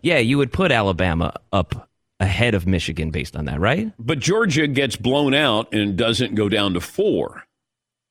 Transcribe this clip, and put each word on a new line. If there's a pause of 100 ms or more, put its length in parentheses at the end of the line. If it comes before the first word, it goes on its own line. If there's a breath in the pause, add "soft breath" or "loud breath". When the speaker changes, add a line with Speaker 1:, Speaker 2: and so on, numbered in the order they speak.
Speaker 1:
yeah,
you
would
put
Alabama (200)
up (320)
ahead
of
Michigan
based
on
that,
right?
Speaker 2:
But
Georgia
gets
blown
out
and
doesn't
go
down
to
four. (680)